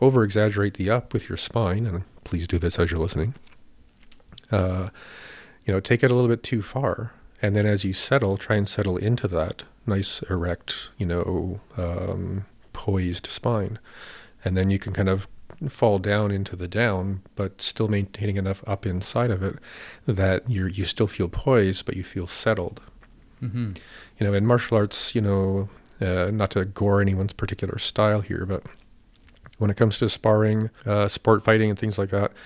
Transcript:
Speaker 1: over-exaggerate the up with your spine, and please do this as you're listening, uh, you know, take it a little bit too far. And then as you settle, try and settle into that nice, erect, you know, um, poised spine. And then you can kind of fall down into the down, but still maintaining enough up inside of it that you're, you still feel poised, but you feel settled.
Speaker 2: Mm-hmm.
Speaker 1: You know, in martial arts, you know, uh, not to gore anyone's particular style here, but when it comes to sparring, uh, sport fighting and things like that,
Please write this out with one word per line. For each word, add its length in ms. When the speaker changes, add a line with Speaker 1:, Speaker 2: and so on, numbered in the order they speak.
Speaker 1:
over-exaggerate 760
the 160
up 220
with 160
your 100
spine, 480
and 180
please 220
do 120
this 200
as 120
you're 100
listening, 340
uh, 400
you 80
know, 80
take 220
it 80
a 40
little 140
bit 140
too 200
far. 500
And 120
then 120
as 180
you 80
settle, 440
try 200
and 120
settle 280
into 320
that 360
nice, 440
erect, 680
you 80
know, 560
um, 720
poised 540
spine. 520
And 120
then 140
you 80
can 140
kind 160
of 200
fall 300
down 320
into 260
the 120
down, 540
but 240
still 280
maintaining 480
enough 300
up 200
inside 440
of 120
it 140
that 440
you're, 180
you 160
still 220
feel 220
poised, 560
but 120
you 60
feel 240
settled. 540
Speaker 2:
Mm-hmm. 300
Speaker 1:
You 80
know, 60
in 140
martial 320
arts, 360
you 60
know, 480
uh, 320
not 200
to 120
gore 360
anyone's 320
particular 460
style 420
here, 260
but 160
when 120
it 60
comes 220
to 100
sparring, 640
uh, 220
sport 360
fighting 260
and 80
things 200
like 120
that, 220